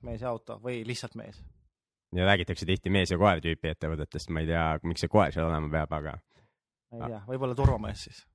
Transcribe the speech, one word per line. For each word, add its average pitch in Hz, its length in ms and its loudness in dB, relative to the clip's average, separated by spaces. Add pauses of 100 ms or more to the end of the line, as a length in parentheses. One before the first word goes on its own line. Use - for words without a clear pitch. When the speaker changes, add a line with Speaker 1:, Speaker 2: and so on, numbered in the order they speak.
Speaker 1:
mees 117 200 -10
ja 127 80 -4
auto 113 300 -8
või 120 260 -6
lihtsalt 120 300 -8
mees. 107 260 -14 (720)
Speaker 2:
Ja 90 120 4
räägitakse 92 400 2
tihti 92 240 0
mees 92 220 4
ja 90 60 2
koer 90 220 6
tüüpi 82 320 -2
ettevõtetest. 78 580 -6
Ma 80 120 -2
ei 80 60 -2
tea, 80 360 2
miks 82 180 -2
see 85 80 -2
koer 95 220 6
seal 80 160 0
olema 78 240 0
peab, 76 220 0
aga 76 260 -6 (720)
Speaker 1:
Ma 117 140 -10
ei 120 60 -8
tea, 104 160 -10
võib-olla 127 280 -4
turvamees 113 480 2
siis. - 320 -18